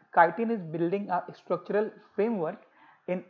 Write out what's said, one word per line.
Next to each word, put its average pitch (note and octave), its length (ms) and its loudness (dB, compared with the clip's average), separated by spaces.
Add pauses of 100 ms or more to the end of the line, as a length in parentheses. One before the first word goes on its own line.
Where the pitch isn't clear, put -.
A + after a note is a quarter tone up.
(160)
chitin F3 400 4
is G3 60 -6 (120)
building E3+ 360 -2
a F3+ 100 0 (140)
structural G3+ 560 -2 (260)
framework G3+ 440 -2 (480)
in F3+ 220 -4